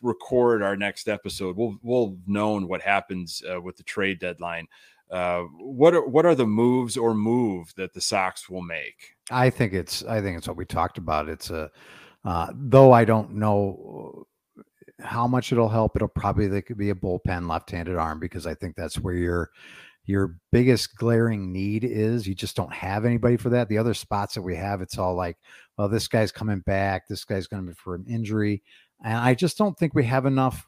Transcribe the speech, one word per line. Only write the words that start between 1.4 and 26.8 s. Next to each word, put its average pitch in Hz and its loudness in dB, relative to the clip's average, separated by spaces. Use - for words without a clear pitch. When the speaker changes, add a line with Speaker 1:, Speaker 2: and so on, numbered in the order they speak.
Speaker 1:
we'll, 104 -4
we'll 120 0
have 90 -14
known 104 0
what 87 -4
happens, 95 -2
uh, 90 -6
with 90 -12
the - -20
trade 98 -2
deadline. 85 -8
Uh, 87 -2
what 135 4
are, 165 2
what 147 4
are 170 6
the 127 2
moves 120 2
or 117 2
move 107 -2
that 92 -8
the 92 -10
Sox - -2
will 92 -8
make? 80 -12
Speaker 2:
I 127 4
think 107 -2
it's, 92 -4
I 113 -2
think 92 -4
it's - -10
what 85 -8
we 90 -8
talked 85 -4
about. 78 -2
It's 80 -10
a, 78 -8
uh, 85 -4
though 135 10
I 120 8
don't 110 2
know 104 -2
how 117 -2
much 123 0
it'll 117 4
help, 110 2
it'll 107 0
probably, 101 0
they 95 -2
could 120 -12
be 101 0
a 98 0
bullpen 90 -4
left-handed 85 -4
arm 80 -2
because 82 -8
I 80 -6
think 85 -10
that's 80 -8
where 92 -4
your, 87 0
your 98 0
biggest 123 4
glaring 113 2
need 101 -2
is. 110 0
You 98 -2
just 98 -8
don't 90 -4
have 98 -4
anybody 120 2
for 123 -2
that. 120 0
The 107 0
other 113 0
spots 101 -6
that 107 -8
we 90 -6
have, 95 -4
it's - -10
all 92 -2
like, 87 -4
"Well, 101 0
this 107 -2
guy's 110 2
coming 107 -4
back. 98 -2